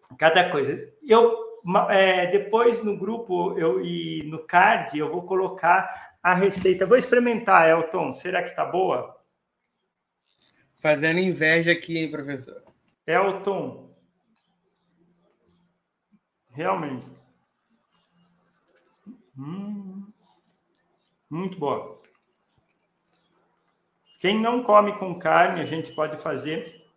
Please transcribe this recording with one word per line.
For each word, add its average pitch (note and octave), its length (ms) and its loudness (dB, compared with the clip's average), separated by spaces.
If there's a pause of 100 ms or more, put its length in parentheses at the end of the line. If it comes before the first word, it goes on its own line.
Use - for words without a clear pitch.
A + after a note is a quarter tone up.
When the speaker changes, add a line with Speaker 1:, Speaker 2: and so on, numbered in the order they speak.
(180)
Speaker 1:
cada F3 320 4
coisa. C3+ 420 -4 (140)
Eu, A#3 560 4
ma-, F#3 320 0
é, F#3 320 4
depois A3 560 2
no G3 160 -4
grupo F#3+ 580 -4
eu, E3 240 0
e E3 440 -8
no D#3 160 -12
card F#3 580 2
eu D3+ 120 -2
vou F3 120 -6
colocar F#3 960 -2
a F3 140 2
receita. F#3 500 2
Vou G#3 120 6
experimentar, A3+ 760 4
Elton. E3 420 0
Será F3+ 300 -6
que - 120 -10
tá D#3 100 -4
boa? E3 500 -2 (1600)
Speaker 2:
Fazendo D#3 420 0
inveja E3 520 2
aqui, E3 260 -4
hein, D#3+ 120 -4
professor? C#3 520 -12 (440)
Speaker 1:
Elton. F#3 800 -4 (2750)
Realmente. D3+ 560 -6 (2250)
Hum, G3 680 -12 (1200)
muito F3+ 300 -8
boa. - 420 -6 (2250)
Quem G#3 200 0
não A#3+ 220 0
come G#3 340 4
com F3+ 220 -8
carne, E3+ 420 2
a C3+ 60 -6
gente D#3+ 260 -8
pode D3+ 240 -4
fazer D3+ 680 -8 (140)